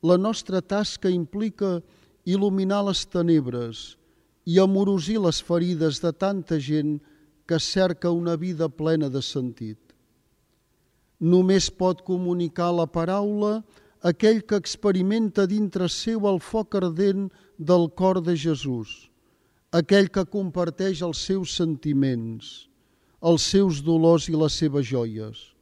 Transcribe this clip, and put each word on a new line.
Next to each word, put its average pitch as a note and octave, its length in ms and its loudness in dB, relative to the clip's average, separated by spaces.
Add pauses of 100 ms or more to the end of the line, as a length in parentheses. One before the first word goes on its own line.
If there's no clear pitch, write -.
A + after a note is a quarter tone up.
la F3 160 6
nostra F#3+ 420 -2
tasca G3 500 -4
implica F#3 680 -2 (460)
il·luminar G3 600 0
les G3 200 -4
tenebres B2 760 0 (640)
i E3+ 140 2
amorosir G3 640 2
les E3+ 200 0
ferides E3+ 600 -2
de E3+ 100 -2
tanta F#3+ 460 -4
gent D3+ 380 -2 (500)
que E3 140 0
cerca F3 500 -2
una E3+ 260 0
vida E3 320 -4
plena D3+ 400 -2
de C3 140 -4
sentit. A#2+ 560 -8 (1400)
Només F#3 500 4
pot F#3 320 -2
comunicar F3 720 -2
la E3 160 0
paraula G#3 720 -2 (420)
aquell G#3+ 400 4
que G#3 160 -2
experimenta G3 880 0
dintre F#3+ 420 -2
seu A3 380 -2
el F#3+ 160 2
foc A3 380 -4
ardent F#3+ 480 0 (280)
del E3+ 380 4
cor F#3 320 2
de F3 80 2
Jesús – C#3 800 -4 (580)
aquell F#3+ 400 4
que F#3+ 160 -2
comparteix F3+ 800 -4
els D#3+ 160 -6
seus F#3+ 320 -4
sentiments, C3+ 1120 -2 (540)
els E3 320 4
seus F#3+ 320 4
dolors E3 400 4
i D#3+ 80 -2
les D#3 240 0
seves C#3+ 320 0
joies. A2 480 -6 (240)